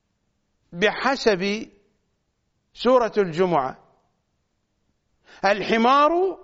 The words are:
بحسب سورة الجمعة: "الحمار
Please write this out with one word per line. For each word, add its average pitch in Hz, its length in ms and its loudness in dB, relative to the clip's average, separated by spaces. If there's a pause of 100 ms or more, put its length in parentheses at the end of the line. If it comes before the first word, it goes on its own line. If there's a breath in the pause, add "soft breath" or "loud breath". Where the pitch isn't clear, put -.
(720)
بحسب 202 960 -2 (1040)
سورة 240 440 2
الجمعة: 170 600 -2 (1700 loud breath)
"الحمار 277 1000 2